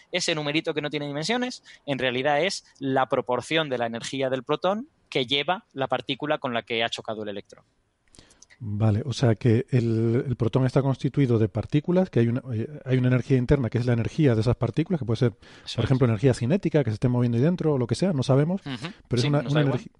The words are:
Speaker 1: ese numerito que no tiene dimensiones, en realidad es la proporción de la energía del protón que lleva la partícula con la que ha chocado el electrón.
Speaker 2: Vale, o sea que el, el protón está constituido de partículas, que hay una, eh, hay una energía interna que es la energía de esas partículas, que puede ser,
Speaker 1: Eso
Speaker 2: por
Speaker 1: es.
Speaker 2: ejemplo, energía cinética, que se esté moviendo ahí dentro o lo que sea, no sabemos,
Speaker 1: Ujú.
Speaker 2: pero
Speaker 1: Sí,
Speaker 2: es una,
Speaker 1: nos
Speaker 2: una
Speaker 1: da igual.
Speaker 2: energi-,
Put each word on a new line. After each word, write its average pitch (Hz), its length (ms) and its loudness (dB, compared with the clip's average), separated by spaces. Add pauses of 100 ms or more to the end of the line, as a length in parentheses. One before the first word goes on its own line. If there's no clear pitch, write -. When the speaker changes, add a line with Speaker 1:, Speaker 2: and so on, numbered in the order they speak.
(120)
Speaker 1:
ese 175 240 -2
numerito 151 380 -2
que 147 80 -4
no 147 80 -6
tiene 147 180 -6
dimensiones, 214 560 -4 (220)
en 139 140 -4
realidad 131 420 0
es 185 220 -4 (160)
la 131 280 0
proporción 131 600 -2
de 131 120 -4
la 117 80 -2
energía 131 420 -6
del 131 140 -4
protón 196 440 -2 (220)
que 135 160 -2
lleva 143 480 -2
la 135 140 -4
partícula 143 500 -4
con 131 160 -6
la 113 100 -2
que 113 200 -4
ha 117 60 -2
chocado 110 340 -10
el 104 60 -8
electrón. - 360 -14 (920)
Speaker 2:
Vale, 107 460 0
o 117 80 -4
sea 117 220 2
que 117 340 2
el, 117 580 0
el 123 80 -2
protón 131 300 0
está 131 160 2
constituido 131 560 0
de 107 100 4
partículas, 175 640 0
que 120 120 2
hay 117 60 4
una, 120 140 -2 (140)
eh, 113 120 -4 (180)
hay 131 120 2
una 127 120 2
energía 127 280 2
interna 123 320 2
que - 80 -2
es 117 80 0
la 123 80 2
energía 120 400 2
de 110 80 2
esas 113 140 2
partículas, 156 440 -2
que - 60 -6
puede 113 120 0
ser, 117 160 2 (300)
Speaker 1:
Eso - 120 -12
Speaker 2:
por 113 80 0
Speaker 1:
es. - 20 2
Speaker 2:
ejemplo, 127 220 4
energía 113 260 4
cinética, 147 500 0
que 117 60 -2
se 110 60 -2
esté 123 120 0
moviendo 123 300 2
ahí 120 60 2
dentro 156 300 0
o 139 40 0
lo 123 80 0
que 120 80 -2
sea, 185 200 0
no 131 100 0
sabemos, 151 420 2
Speaker 1:
Ujú. 127 220 -8 (200)
Speaker 2:
pero - 140 0
Speaker 1:
Sí, 131 60 0
Speaker 2:
es - 40 0
una, 143 120 2
Speaker 1:
nos 120 80 -4
Speaker 2:
una 151 100 2
Speaker 1:
da 143 60 2
igual. 123 140 0
Speaker 2:
energi-, - 180 -18